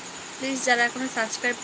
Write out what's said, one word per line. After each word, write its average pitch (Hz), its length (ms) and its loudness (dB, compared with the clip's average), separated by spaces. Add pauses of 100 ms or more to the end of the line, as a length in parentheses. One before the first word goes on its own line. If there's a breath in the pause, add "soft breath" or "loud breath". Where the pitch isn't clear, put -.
(360)
প্লিজ, 269 220 -2 (100)
যারা 240 200 6
এখনো 254 200 -4 (100)
সাবস্ক্রাইব 240 460 0